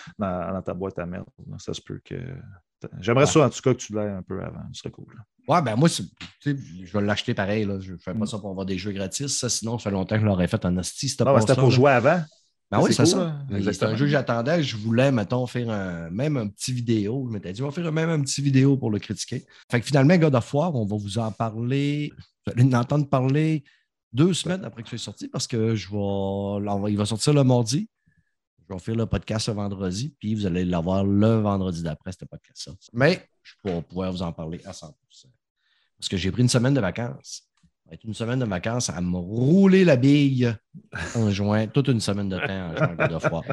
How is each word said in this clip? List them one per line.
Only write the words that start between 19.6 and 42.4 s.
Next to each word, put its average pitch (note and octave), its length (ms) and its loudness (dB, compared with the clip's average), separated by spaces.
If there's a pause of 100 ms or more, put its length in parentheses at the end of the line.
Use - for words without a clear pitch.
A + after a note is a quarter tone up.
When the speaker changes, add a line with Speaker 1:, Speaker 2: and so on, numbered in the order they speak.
Speaker 2:
Fait B2 100 4
que - 60 -4
finalement, D3 300 6
God D#3 180 4
of B2 200 0
War, D3+ 200 0
on A2 120 -2
va G2+ 100 -2
vous G2+ 220 -6
en A2 120 -2
parler. C3+ 800 -4 (360)
Vous - 60 -6
allez A#2+ 120 4 (100)
en A#2+ 60 4
entendre C#3+ 280 0
parler D3 560 0 (500)
deux E3+ 180 4
semaines F3+ 320 -4
après A2+ 180 -12
que - 60 -18
c'est A#2 80 -10
sorti A2 320 -12
parce - 180 -6
que A2+ 280 0
je F#2+ 160 -4
vais, G2+ 720 -2
là, G2+ 240 -2
il G#2 80 0
va G#2 80 0
sortir A2+ 300 0
le C#3 100 4
mardi. B2+ 440 2 (800)
Je F#2+ 60 -10
vais F2 60 -10
faire A2+ 140 -6
le A2+ 120 0
podcast G#2+ 400 -2
ce A#2+ 40 -2
vendredi, G2+ 680 -4
puis G#2+ 160 -4
vous G2+ 120 -2
allez F2+ 180 0
l'avoir F2+ 400 0
le G#2 360 4
vendredi F#2+ 420 -2
d'après, E2 300 -8
ce - 120 -20
podcast-là. - 480 -18 (220)
Mais D3 340 2 (140)
je - 100 -20 (120)
vais E2+ 180 -2
pouvoir F#2 280 -6
vous F2+ 120 -6
en E2+ 100 -4
parler E2 320 -10
à F#2 80 -14
cent D#2+ 160 -18
pour D2+ 80 -20 (140)
cent. - 180 -20 (720)
Parce - 100 -8
que G2 80 -2
j'ai F2+ 140 -2
pris G2 120 0
une B2 60 6
semaine B2+ 260 2
de C3+ 60 2
vacances. - 640 -6 (420)
Ça - 60 -20
va E2 40 -16
être - 100 -18
une A2 100 -8
semaine A#2+ 240 -2
de B2 80 -2
vacances A2 420 -2
à E2+ 140 -6
me F2+ 160 -2
rouler E3 640 6
la D3+ 120 8
bille C3 580 4 (600)
en A2 160 2
juin, G#2 360 2
toute C#3 220 0
une A#2 120 2
semaine G2+ 300 -2
de F#2 80 -4
temps F#2+ 320 -6